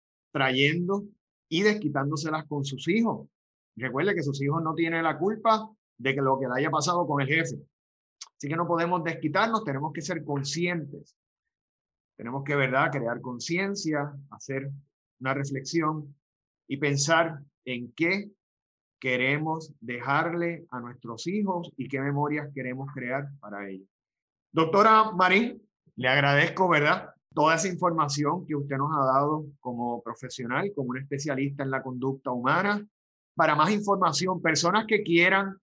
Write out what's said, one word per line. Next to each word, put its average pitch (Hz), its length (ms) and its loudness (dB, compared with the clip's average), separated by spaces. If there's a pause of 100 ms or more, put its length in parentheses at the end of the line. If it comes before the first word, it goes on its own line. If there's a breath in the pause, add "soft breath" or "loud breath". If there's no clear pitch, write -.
(320)
trayendo 151 720 2 (460)
y 170 120 2
desquitándoselas 156 840 0
con 143 180 -4
sus 139 240 -8
hijos. 202 400 0 (480)
Recuerde 135 400 -2
que 165 80 -4
sus 139 180 -4
hijos 151 220 0
no 160 100 -2
tienen 165 300 0
la 151 160 0
culpa 214 500 0 (280)
de 127 180 0
que 135 60 -2
lo 135 180 4
que 135 80 -2
le 123 80 -4
haya 151 160 0
pasado 170 340 0
con 143 160 0
el 131 60 0
jefe. 165 300 0 (800)
Así 143 100 -10
que 151 80 -4
no 175 100 -2
podemos 170 380 0
desquitarnos, 190 600 0
tenemos 143 260 -2
que 170 100 -8
ser 165 220 -4
conscientes. 156 920 -4 (1000)
Tenemos 131 280 -6
que, 147 100 0
¿verdad?, 135 360 2
crear 120 280 -4
conciencia, 156 960 -4 (160)
hacer 139 420 -8 (480)
una 131 140 0
reflexión 143 840 -2 (500)
y 139 120 -6
pensar 151 600 2 (260)
en 120 260 -8
qué 196 400 -2 (680)
queremos 143 800 -2
dejarle 160 880 -2
a 127 80 -8
nuestros 120 480 -12
hijos 185 480 -2
y 131 140 -8
qué 135 100 -4
memorias 143 560 -2
queremos 131 380 -8
crear 131 340 -6 (140)
para 101 280 -10
ellos. 95 180 -14 (640)
Doctora 214 580 6
Marín, 185 500 2 (360)
le 127 100 -2
agradezco, 143 600 4
¿verdad?, 160 400 2 (240)
toda 156 220 6
esa 160 120 0
información 156 800 0
que 147 100 -4
usted 139 220 -4
nos 143 180 -2
ha 139 100 2
dado 147 400 2 (140)
como 120 420 -6
profesional, 127 720 -6
como 123 180 -4
un 127 60 -6
especialista 139 640 -4
en 135 80 -2
la 131 120 -4
conducta 131 480 -4
humana. 180 540 0 (500)
Para 151 200 4
más 214 160 4
información, 185 720 2
personas 170 460 4
que 214 160 2
quieran 185 600 4